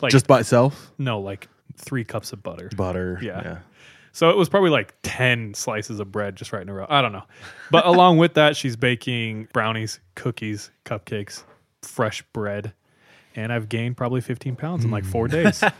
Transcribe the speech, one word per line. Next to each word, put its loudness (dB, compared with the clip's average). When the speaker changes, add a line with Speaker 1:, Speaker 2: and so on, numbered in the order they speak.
Speaker 1:
like 2
Speaker 2:
Just 6
by 8
itself? 2
Speaker 1:
No, -4
like, -10
three -8
cups -10
of -16
butter. -12
Speaker 2:
Butter. -4
Speaker 1:
Yeah. -8
Speaker 2:
Yeah. -12
Speaker 1:
So 4
it 4
was 4
probably, 4
like, 0
ten -2
slices -8
of -10
bread -6
just -16
right -8
in -14
a -12
row. -10
I 2
don't 0
know. -14
But 6
<laughs> 8
along 8
with 4
that, 6
she's -6
baking -4
brownies, -2
cookies, -8
cupcakes, -10
fresh -4
bread. -8
And -8
I've -4
gained -4
probably -2
fifteen -8
pounds -4
in, 0
like, -4
four -2
Speaker 2:
Mm. -4
Speaker 1:
days. 2